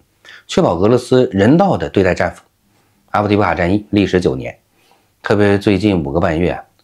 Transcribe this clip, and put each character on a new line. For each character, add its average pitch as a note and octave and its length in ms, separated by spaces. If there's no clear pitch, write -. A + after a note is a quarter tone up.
确 - 160
保 G2 140
俄 F2+ 100
罗 B2 100
斯 B2+ 360
人 G#2 240
道 F3+ 200
的 D#2+ 140
对 G2 140
待 F2+ 100
战 F2 180
俘。 - 120
阿 G#2 120
夫 G#2 60
迪 G#2 60
夫 G2+ 80
卡 F2 120
战 F2 180
役 G#2 180
历 G2+ 160
时 F2+ 140
九 D2+ 160
年， B1 200
特 - 120
别 G3+ 240
最 G2 200
近 F#2 260
五 C#2 80
个 E2+ 80
半 E2 180
月 E2+ 120
啊， - 120